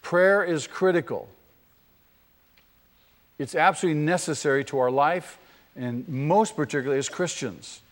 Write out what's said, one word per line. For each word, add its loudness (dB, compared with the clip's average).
Prayer 4
is -2
critical. 0
It's -8
absolutely 2
necessary 0
to -4
our 2
life, 0
and -6
most 2
particularly -2
as -4
Christians. -8